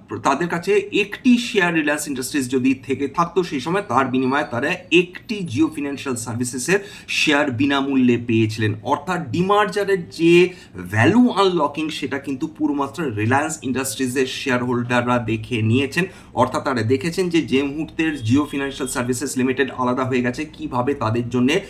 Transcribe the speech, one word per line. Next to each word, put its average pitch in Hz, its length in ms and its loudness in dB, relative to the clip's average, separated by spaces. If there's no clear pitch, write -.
তাদের 147 240 0
কাছে 190 460 0
একটি 208 440 2
শেয়ার 180 360 0
রিলায়েন্স 147 340 0
ইন্ডাস্ট্রিজ 131 420 -6
যদি 131 240 2
থেকে 135 340 -4
থাকতো, 170 360 0
সেই 160 160 -4
সময় 165 280 -2
তার 127 180 2
বিনিময়ে 127 460 0
তারা 143 240 -2
একটি 180 640 0
Jio 156 120 2
Financial 143 480 -6
সার্ভিসেসের 123 640 -2
শেয়ার 143 440 2
বিনামূল্যে 135 680 2
পেয়েছিলেন। 110 680 0
অর্থাৎ 160 460 -4
ডিমার্জারের 196 800 2
যে 175 400 6
ভ্যালু 175 400 6
আনলকিং, 180 600 0
সেটা 143 300 -6
কিন্তু 139 280 -6
পুরোমাত্র 147 560 -2
রিলায়েন্স 131 580 0
ইন্ডাস্ট্রিজের 131 680 -2
শেয়ার 123 360 -2
হোল্ডাররা 123 540 0
দেখে 113 440 -2
নিয়েছেন। 131 440 2
অর্থাৎ - 300 0
তারা 131 180 0
দেখেছেন 165 480 0
যে, 160 120 2
যে 127 220 2
মুহূর্তের 151 640 -4
Jio 131 160 4
Financial 139 460 -4
Services 127 440 -2
Limited 127 360 0
আলাদা 127 260 0
হয়ে 123 180 0
গেছে, 123 240 -2
কিভাবে 139 480 -4
তাদের 117 360 -2
জন্যে 127 400 2